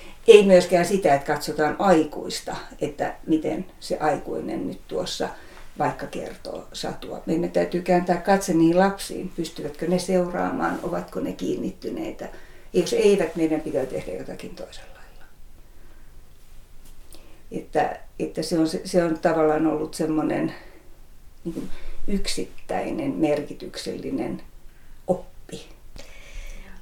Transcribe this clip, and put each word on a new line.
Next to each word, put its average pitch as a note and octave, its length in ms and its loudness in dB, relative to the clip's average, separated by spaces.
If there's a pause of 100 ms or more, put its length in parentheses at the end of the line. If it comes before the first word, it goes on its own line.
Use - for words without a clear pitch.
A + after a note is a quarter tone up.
(280)
Ei G#3 180 12
myöskään F3+ 400 6
sitä, F#3 280 4
että C#3+ 200 2
katsotaan D3+ 460 0
aikuista, F3+ 760 2 (260)
että - 340 -4 (120)
miten D#3 380 2 (140)
se - 180 -4
aikuinen - 680 -2
nyt F#3+ 200 -8
tuossa - 420 -4 (500)
vaikka C#3 280 -2
kertoo - 680 -10
satua. - 520 -8
Meidän E3+ 260 0
täytyy F3 300 0
kääntää F3+ 360 4
katse G3 360 2
niihin E3 260 8
lapsiin, G3 560 0
pystyvätkö D#3+ 520 -6
ne F3+ 120 2
seuraamaan, F3+ 840 0
ovatko F3 360 -4
ne - 140 -4
kiinnittyneitä. - 920 -6 (480)
Ja F3+ 80 4
jos E3 120 0
eivät, G3 420 4
meidän D#3+ 260 2
pitää C3+ 240 -2
tehdä - 260 -6
jotakin - 440 -10
toisella - 400 -14
lailla. - 280 -18 (2250)
Että, - 480 -2 (200)
että - 220 -4
se E3 180 2
on, D#3+ 80 6
se, F3+ 180 -4
se F3 180 4
on D#3+ 160 0
tavallaan D#3 480 4
ollut D#3 260 -2
semmoinen, D#3 600 0 (880)
niin E3+ 100 -6
kuin, - 160 -4 (380)
yksittäinen, - 1040 0
merkityksellinen - 1300 -2 (680)
oppi. - 580 -4 (1160)